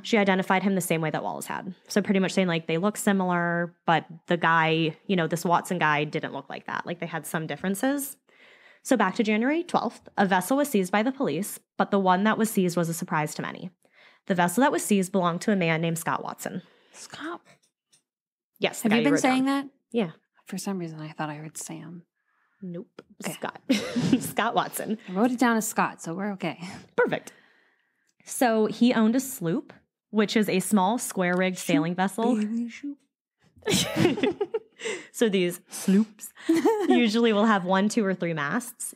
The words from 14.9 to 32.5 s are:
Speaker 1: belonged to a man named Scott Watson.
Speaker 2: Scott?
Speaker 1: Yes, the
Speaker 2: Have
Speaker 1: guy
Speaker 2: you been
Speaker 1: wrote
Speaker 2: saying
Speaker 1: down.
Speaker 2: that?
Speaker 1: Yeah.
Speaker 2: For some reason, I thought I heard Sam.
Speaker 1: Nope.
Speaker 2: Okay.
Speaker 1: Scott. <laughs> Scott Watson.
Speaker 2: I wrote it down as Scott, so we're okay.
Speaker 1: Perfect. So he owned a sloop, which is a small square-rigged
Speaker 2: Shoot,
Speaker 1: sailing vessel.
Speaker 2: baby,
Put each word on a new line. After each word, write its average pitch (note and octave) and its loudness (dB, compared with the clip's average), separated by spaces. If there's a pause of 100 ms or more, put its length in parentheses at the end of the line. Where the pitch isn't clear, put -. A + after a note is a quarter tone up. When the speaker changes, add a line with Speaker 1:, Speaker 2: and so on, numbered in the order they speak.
Speaker 1:
belonged F3 0
to A3 0
a G#3 2
man E3 2
named E3 0
Scott - -4
Watson. - -10 (320)
Speaker 2:
Scott? - -14 (1160)
Speaker 1:
Yes, - -2
the A3+ 2
Speaker 2:
Have - 4
Speaker 1:
guy A3+ 6
Speaker 2:
you A3+ 2
been C#4+ 4
Speaker 1:
wrote D4 2
Speaker 2:
saying C4 2
Speaker 1:
down. C#4 0
Speaker 2:
that? C#4 -16 (220)
Speaker 1:
Yeah. G3+ -2 (340)
Speaker 2:
For F#3+ -10
some G3 -6
reason, D#3+ -8
I D#3 -12
thought D#3 -8
I - -12
heard D#3 -16
Sam. D#3+ -14 (580)
Speaker 1:
Nope. F3 -12 (240)
Speaker 2:
Okay. D#3+ -4
Speaker 1:
Scott. - -10 (320)
<laughs> - 2
Scott A3+ -2
Watson. - -2 (100)
Speaker 2:
I F#3 -8
wrote A3+ 2
it A#3 -4
down A#3 4
as A3 -2
Scott, - -2
so E3 -8
we're G3 -6
okay. F3 -6 (360)
Speaker 1:
Perfect. G4+ 0 (920)
So A3 2
he A#3 2
owned A3+ 4
a C4+ 2
sloop, G3 -4 (380)
which G#3 2
is G#3 4
a F#3 2
small G3+ 2
square-rigged F#3 0
Speaker 2:
Shoot, - -10
Speaker 1:
sailing E3 2
vessel. A3 0
Speaker 2:
baby, A3+ -2